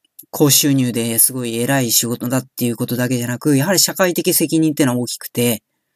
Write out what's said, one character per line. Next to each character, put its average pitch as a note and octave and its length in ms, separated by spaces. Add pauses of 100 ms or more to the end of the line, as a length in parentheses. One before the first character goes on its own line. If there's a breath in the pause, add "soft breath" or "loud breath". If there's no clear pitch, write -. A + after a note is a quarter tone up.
(320)
高 D3+ 180
収 C#3 240
入 B2+ 180
で A2+ 280
す - 140
ご B2+ 120
い A2+ 100
偉 B2+ 260
い A#2 100
仕 A#2 160
事 A#2+ 220
だ B2+ 100
っ C3 40
て - 220
い A#2+ 60
う A2 60
こ B2 100
と B2+ 80
だ B2 120
け B2+ 100
じ A#2+ 60
ゃ A#2 40
な B2 100
く、 D3 180
や D#3 120
は G3+ 40
り F3 80
社 E3+ 140
会 F3+ 220
的 E3+ 180
責 D#3+ 260
任 D#3 120
っ - 20
て C#3+ 140
の B2 60
は B2 40
大 B2 80
き - 140
く - 80
て、 A#2+ 340 (340)